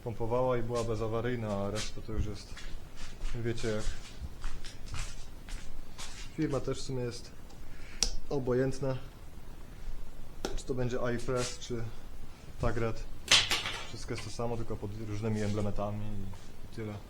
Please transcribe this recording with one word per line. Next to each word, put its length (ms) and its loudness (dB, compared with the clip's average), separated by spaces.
pompowała 540 2
i 60 4
była 200 0
bezawaryjna, 640 0
a 240 0
reszta 300 0
to 120 -4
już 120 4
jest, 280 -6
wiecie 320 2
jak. 160 2
Firma 220 2
też 180 0
w 40 -4
sumie 220 -2
jest 280 -6
obojętna, 680 2
czy 80 0
to 100 0
będzie 240 2
iPress, 440 0
czy 240 -2
Tagred. 420 2
Wszystko 260 -4
jest 100 -2
to 80 -4
samo, 260 0
tylko 180 0
pod 160 -4
różnymi 320 2
emblematami 640 2
i 40 -6
tyle. 180 -4